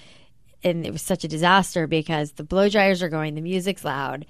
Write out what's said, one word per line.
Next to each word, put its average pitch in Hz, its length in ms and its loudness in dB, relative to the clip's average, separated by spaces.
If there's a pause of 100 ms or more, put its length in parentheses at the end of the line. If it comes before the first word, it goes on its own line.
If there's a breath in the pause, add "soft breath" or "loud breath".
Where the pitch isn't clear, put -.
(640 soft breath)
and 170 240 0
it - 40 -8
was 147 120 -8
such 185 200 -2
a 170 40 -4
disaster 175 580 2
because 151 460 0
the - 120 -12
blow 190 240 2
dryers 196 360 2
are 170 60 -2
going, 156 260 -4
the 156 60 -8
music's 180 440 -4
loud, 135 440 -4